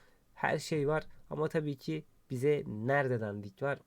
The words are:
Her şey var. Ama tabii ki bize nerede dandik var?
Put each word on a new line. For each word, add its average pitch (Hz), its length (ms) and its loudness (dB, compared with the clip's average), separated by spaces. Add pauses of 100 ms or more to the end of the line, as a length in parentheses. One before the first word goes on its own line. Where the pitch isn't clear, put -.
(340)
Her - 240 0
şey 147 300 0
var. 151 180 2 (240)
Ama 151 180 0
tabii 151 280 -2
ki 156 280 -6 (260)
bize 143 360 2
nerede 127 540 2
dandik 104 420 -6
var? 139 240 -2